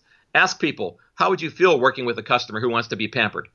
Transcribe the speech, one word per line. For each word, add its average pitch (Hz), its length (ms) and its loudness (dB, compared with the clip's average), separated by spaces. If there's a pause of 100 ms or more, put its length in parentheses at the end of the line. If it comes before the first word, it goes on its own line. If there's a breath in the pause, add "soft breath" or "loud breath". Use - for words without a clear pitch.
(360)
Ask 180 240 2
people, 117 400 -4 (160)
"How 185 140 0
would 180 120 0
you 160 80 -6
feel 170 300 4
working 127 240 2
with 117 160 -2
a 107 40 -8
customer 113 360 -2
who 123 80 0
wants 117 220 0
to 113 80 -6
be 107 100 -4
pampered?" 107 480 -4